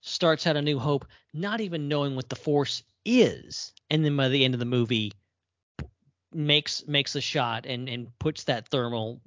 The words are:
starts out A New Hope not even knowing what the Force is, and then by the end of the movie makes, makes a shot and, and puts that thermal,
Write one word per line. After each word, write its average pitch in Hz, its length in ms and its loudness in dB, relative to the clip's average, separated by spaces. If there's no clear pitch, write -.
starts - 440 0
out 151 120 2
A 143 40 0
New 147 160 0
Hope 143 280 0
not 202 300 -4
even 165 260 -4
knowing 143 260 0
what 127 140 -6
the - 80 -6
Force - 460 0
is, - 640 2
and 156 160 4
then 147 120 2
by 135 120 4
the 135 160 6
end 127 100 4
of 120 60 -2
the 120 60 -2
movie 117 460 0
makes, 147 560 0
makes 143 260 0
a 143 60 -2
shot 120 440 -2
and, 127 240 -8
and 120 300 -10
puts - 260 -4
that 117 240 -4
thermal, 120 580 -2